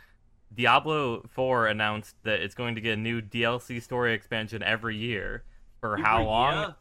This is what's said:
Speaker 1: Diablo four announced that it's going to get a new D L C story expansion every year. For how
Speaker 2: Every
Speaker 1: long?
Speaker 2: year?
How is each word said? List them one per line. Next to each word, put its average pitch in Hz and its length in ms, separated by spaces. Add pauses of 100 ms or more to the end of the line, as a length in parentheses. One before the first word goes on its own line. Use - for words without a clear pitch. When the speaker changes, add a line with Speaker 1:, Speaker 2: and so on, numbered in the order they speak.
(540)
Speaker 1:
Diablo 127 760
four 127 380
announced 107 560
that 104 160
it's 101 140
going 120 200
to 113 60
get 113 140
a - 60
new 117 220
D 117 220
L 120 140
C 120 220
story 123 320
expansion 110 500
every 110 360
year. 107 460 (360)
For 107 160
how 110 200
Speaker 2:
Every 110 100
Speaker 1:
long? 123 320
Speaker 2:
year? 196 220